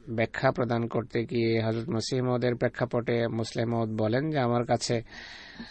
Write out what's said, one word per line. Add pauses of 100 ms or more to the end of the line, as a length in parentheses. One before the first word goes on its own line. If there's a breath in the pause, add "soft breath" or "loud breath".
ব্যাখ্যা
প্রদান
করতে
গিয়ে
হযরত
মসিহ
মাউদের
প্রেক্ষাপটে
মুসলিম
মাউদ
বলেন
যে,
"আমার
কাছে (680 loud breath)